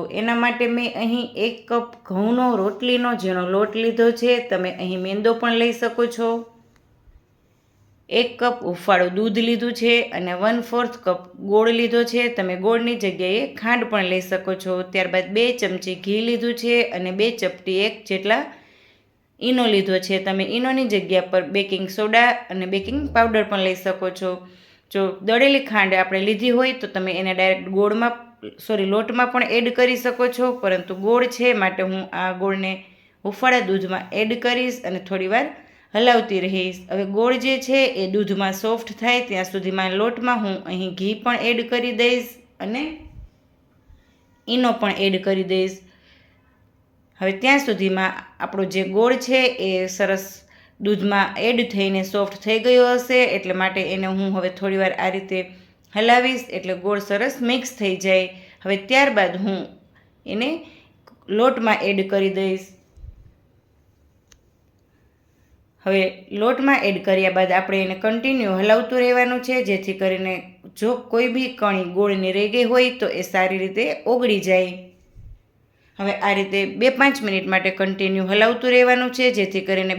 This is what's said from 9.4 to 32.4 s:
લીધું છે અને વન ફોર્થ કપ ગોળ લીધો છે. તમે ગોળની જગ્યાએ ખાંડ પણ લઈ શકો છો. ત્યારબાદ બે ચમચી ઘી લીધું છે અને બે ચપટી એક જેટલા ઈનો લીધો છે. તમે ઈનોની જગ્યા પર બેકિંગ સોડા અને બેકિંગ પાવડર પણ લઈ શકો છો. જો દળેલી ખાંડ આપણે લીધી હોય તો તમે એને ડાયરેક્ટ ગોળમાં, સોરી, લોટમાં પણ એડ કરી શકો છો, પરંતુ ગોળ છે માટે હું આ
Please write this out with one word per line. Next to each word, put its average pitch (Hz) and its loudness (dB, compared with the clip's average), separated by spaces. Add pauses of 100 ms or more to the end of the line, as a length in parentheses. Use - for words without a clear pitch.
લીધું 233 0
છે 233 4 (220)
અને 180 -4
વન 226 2
ફોર્થ 240 -4
કપ - -4
ગોળ 220 6
લીધો 233 2
છે. 240 2
તમે 185 -2
ગોળની 233 0
જગ્યાએ 185 -2
ખાંડ 233 -2
પણ 190 0
લઈ 185 -2
શકો 185 -4
છો. 185 -2 (140)
ત્યારબાદ 185 -2
બે 233 2 (160)
ચમચી 185 -4
ઘી 202 -2
લીધું 233 -2
છે 240 2 (220)
અને 185 -4
બે 226 2
ચપટી 185 -4
એક 214 -12
જેટલા 202 0 (960)
ઈનો 247 2
લીધો 190 2
છે. 190 -2
તમે 190 -2
ઈનોની 254 0
જગ્યા 180 0
પર 185 2 (140)
બેકિંગ 190 -2
સોડા 226 4 (220)
અને 185 -6
બેકિંગ 190 -4 (140)
પાવડર 226 4
પણ 196 0
લઈ 185 -2
શકો 190 -4
છો. 185 -2 (600)
જો 196 0 (260)
દળેલી 269 4
ખાંડ 196 2
આપણે 185 2
લીધી 220 2
હોય 254 2
તો 208 -6
તમે 190 -4
એને 190 -2
ડાયરેક્ટ 185 2 (120)
ગોળમાં, 220 2 (520)
સોરી, 196 0
લોટમાં 233 0
પણ 247 0
એડ 233 2 (100)
કરી 247 4
શકો 247 0
છો, 247 0 (100)
પરંતુ 185 -2 (100)
ગોળ 240 4 (120)
છે 240 4 (100)
માટે 185 0
હું 190 -4 (160)
આ 185 -2 (140)